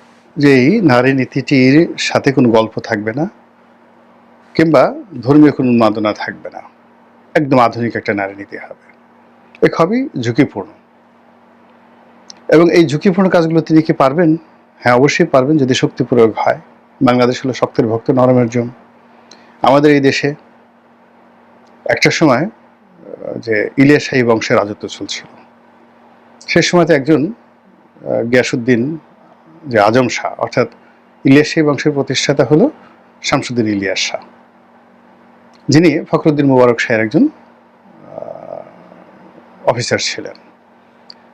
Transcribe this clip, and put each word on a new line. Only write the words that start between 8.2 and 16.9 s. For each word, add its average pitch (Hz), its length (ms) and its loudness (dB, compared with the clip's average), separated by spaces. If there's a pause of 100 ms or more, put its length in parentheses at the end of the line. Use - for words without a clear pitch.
নীতি 101 220 -18
হবে। - 360 -20 (760)
এ 160 40 2
খুবই 233 380 -2 (120)
ঝুঁকিপূর্ণ। 113 500 -2 (1800)
এবং 170 240 4
এই 175 140 4
ঝুঁকিপূর্ণ 180 440 0
কাজগুলো 165 300 2
তিনি 156 220 2
কি 160 100 -2
পারবেন? 156 440 2 (420)
হ্যাঁ, 123 160 0
অবশ্যই 147 320 2
পারবেন, 143 300 2
যদি 131 180 0
শক্তি - 300 -2
প্রয়োগ 113 320 2
হয়। 143 240 -2 (420)